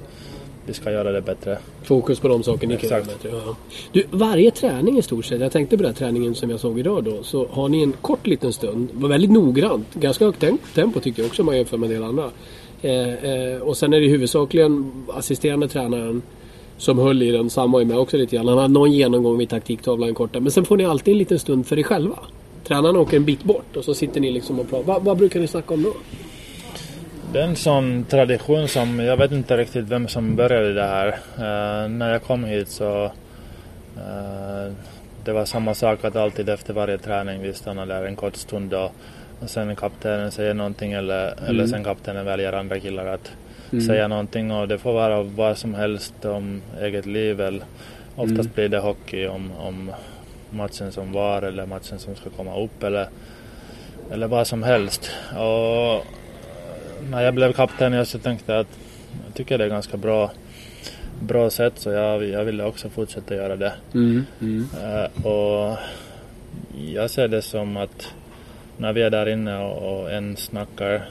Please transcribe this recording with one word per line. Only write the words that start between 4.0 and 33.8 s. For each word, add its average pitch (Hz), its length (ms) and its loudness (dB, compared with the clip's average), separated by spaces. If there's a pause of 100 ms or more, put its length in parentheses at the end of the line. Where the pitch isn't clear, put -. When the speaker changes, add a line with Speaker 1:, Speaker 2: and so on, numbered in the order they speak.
Speaker 2:
varje 214 400 6
träning 208 460 2
i 220 40 6
stort 113 240 -4
sett, 123 160 -2
jag 131 100 2
tänkte 156 260 4
på 196 60 2
den 123 80 2
här 110 80 -8
träningen 120 360 0
som 117 140 -4
jag 117 100 -4
såg 117 200 -2
idag 165 240 0
då, 107 200 -4
så 131 280 -2
har 139 180 0
ni 156 140 4
en 139 80 4 (100)
kort - 260 -2
liten 131 260 2
stund, 117 400 -4
det 123 80 -6
var 143 80 2
väldigt 143 220 6
noggrant, 147 600 6
ganska 147 320 2
högt 202 180 2
tem-, 175 140 4 (180)
tempo 131 240 4
tyckte 117 220 -2
jag 117 60 0
också 117 140 0
om 175 40 2
man 143 120 2
jämför 120 200 0
med 113 100 0
en 113 60 0
del 113 100 -2
andra. 127 260 -2 (520)
Eh, 127 320 0
eh, 127 480 -4
och 139 160 0
sen 147 160 4
är 156 80 8
det 147 60 8
huvudsakligen 143 840 4 (220)
assisterande 143 540 0
tränaren 120 540 -2 (560)
som 131 220 4
höll 131 240 6
i 120 80 4
den, 117 180 4
Sam 127 220 4
var 131 80 8
ju 117 60 6
med 117 120 4
också 131 200 4
lite 123 180 2
grann. 117 120 2
Han 123 100 8
hade 135 160 6
någon 143 180 8
genomgång 123 460 6
vid 120 120 0
taktiktavlan 117 640 0
kort 113 200 -2
där. 127 60 -4
Men 135 120 2
sen 180 140 4
får 208 120 6
ni 190 80 4
alltid 165 260 4
en 208 60 6
liten 185 220 2
stund 131 280 0
för 151 120 2
er 147 40 2
själva. - 360 0 (480)
Tränaren 160 300 4
åker 156 200 6
en 147 80 6
bit 147 180 0
bort - 320 2
och 139 100 -6
så 147 80 0
sitter 143 280 -2
ni 135 100 0
liksom 123 280 -4
och 120 100 -6
pratar. 131 240 -2
Vad, 185 100 0
vad 196 140 4
brukar 180 220 6
ni 170 80 2
snacka 165 260 -4
om 156 100 2
då? 208 100 0 (1400)
Speaker 1:
Det 131 80 2
är 165 60 0
en 170 80 0
sån 131 540 2
tradition 139 580 4
som, 120 320 0
jag 123 180 2
vet 139 140 4
inte 131 260 2
riktigt 117 300 -2
vem 120 200 -2
som 110 280 -2
började 117 380 4
det 101 100 2
här. 98 240 2 (300)
Eh, 107 520 -2
när 117 220 -2
jag 113 120 0
kom 123 200 -2
hit 104 240 -2
så, 104 360 -2 (960)